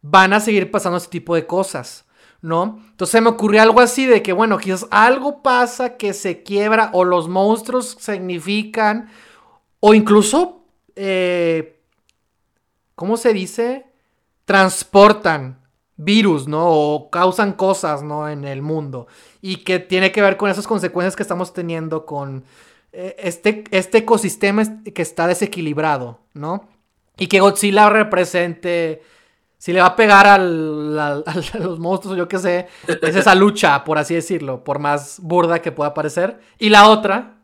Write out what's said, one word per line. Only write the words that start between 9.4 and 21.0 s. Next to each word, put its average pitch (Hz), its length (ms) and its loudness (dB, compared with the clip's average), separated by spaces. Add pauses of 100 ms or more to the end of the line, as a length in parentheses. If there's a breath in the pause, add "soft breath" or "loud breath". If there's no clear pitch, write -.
o 214 140 6
incluso, 214 680 2 (320)
eh, 180 840 -2 (1120)
¿cómo 208 220 -4
se 233 160 2
dice? 233 540 -6 (580)
Transportan 190 1160 2 (360)
virus, 165 500 0
¿no? 156 220 -2
O 151 420 0
causan 185 440 0
cosas, 185 480 -2
¿no? 151 260 -10
En 147 160 -10
el 139 180 -10
mundo. 147 440 -8 (340 soft breath)
Y 190 240 -8
que 185 140 -2
tiene 185 340 -2
que 214 100 0
ver 196 140 4
con 202 140 -2
esas 202 160 -6
consecuencias 185 500 -4